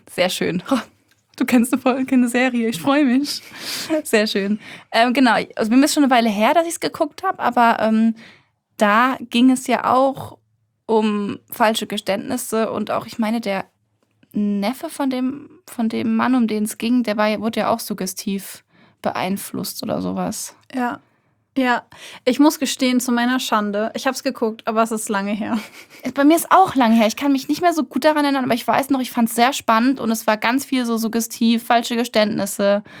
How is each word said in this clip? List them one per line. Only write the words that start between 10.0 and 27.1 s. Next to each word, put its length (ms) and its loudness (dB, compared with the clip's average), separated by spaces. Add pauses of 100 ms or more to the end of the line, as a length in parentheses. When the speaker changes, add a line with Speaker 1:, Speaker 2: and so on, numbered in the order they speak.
Speaker 1:
um 540 0 (120)
falsche 360 0
Geständnisse 840 -4
und 200 -6
auch, 160 -4
ich 120 -12
meine, 220 -4
der 240 -6 (680)
Neffe 580 -4
von 180 -4
dem, 400 -4 (180)
von 220 -4
dem 260 -2
Mann, 200 2
um 120 4
den 180 -2
es 120 -6
ging, 280 0
der 120 -2
war, 240 0
wurde 200 -2
ja 100 0
auch 100 0
suggestiv 800 -6 (380)
beeinflusst 800 -4
oder 200 -4
sowas. 520 -6 (200)
Speaker 2:
Ja. 260 -4 (580)
Ja. 240 0 (420)
Ich 140 2
muss 220 4
gestehen, 400 0
zu 100 -2
meiner 300 0
Schande, 540 -2
ich 120 -6
hab's 160 -4
geguckt, 440 -4
aber 180 2
es 80 -2
ist 160 -6
lange 240 -2
her. 260 -4 (560)
Speaker 1:
Bei 80 0
mir 140 6
ist 160 -2
auch 240 4
lange 180 4
her. 140 4
Ich 80 -4